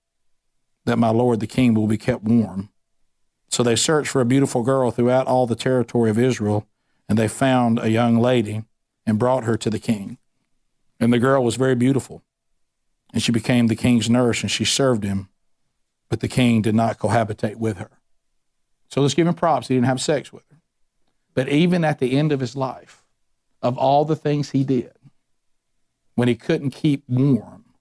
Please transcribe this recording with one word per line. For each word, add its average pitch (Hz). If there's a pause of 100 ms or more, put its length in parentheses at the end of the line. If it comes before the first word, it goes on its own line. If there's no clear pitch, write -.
(840)
that 120
my 117
lord 117
the 110
king 127
will 107
be 107
kept 117
warm.' 104 (840)
So -
they 117
searched 147
for 139
a 120
beautiful 131
girl 127
throughout 123
all 127
the 117
territory 120
of 107
Israel, 107 (420)
and 104
they 110
found 123
a 113
young 117
lady 110 (440)
and 107
brought 123
her 113
to -
the 107
king. 104 (800)
And 117
the 123
girl 131
was 117
very 131
beautiful, 123 (880)
and 113
she -
became 120
the 113
king's 117
nurse, 120
and 101
she -
served 123
him, 98 (800)
but 110
the 131
king 120
did 107
not 113
cohabitate 107
with 110
her." - (880)
So -
let's 139
give 170
him 175
props. 156
He 131
didn't 127
have 131
sex -
with -
her. - (720)
But 131
even 175
at 151
the 131
end 151
of 139
his 123
life, - (600)
of 127
all 143
the 156
things 147
he 139
did, 131 (1200)
when 123
he 120
couldn't 143
keep 143
warm, 127 (160)